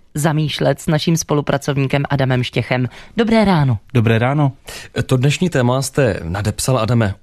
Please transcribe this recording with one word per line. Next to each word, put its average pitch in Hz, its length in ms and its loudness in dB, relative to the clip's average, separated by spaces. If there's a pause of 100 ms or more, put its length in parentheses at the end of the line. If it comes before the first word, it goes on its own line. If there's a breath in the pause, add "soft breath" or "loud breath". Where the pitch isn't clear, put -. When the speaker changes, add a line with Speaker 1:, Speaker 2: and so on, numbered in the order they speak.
(140)
Speaker 1:
zamýšlet 147 640 0
s - 60 -20
naším 165 300 2
spolupracovníkem 139 920 -2
Adamem 131 320 0
Štěchem. 127 460 -2 (280 loud breath)
Dobré 220 280 2
ráno. 147 340 2 (160)
Speaker 2:
Dobré 113 240 2
ráno. 135 340 0 (540 loud breath)
Speaker 3:
To 131 100 2
dnešní 147 340 0
téma 127 320 0
jste 123 400 0
nadepsal, 104 560 -2
Adame, 110 440 0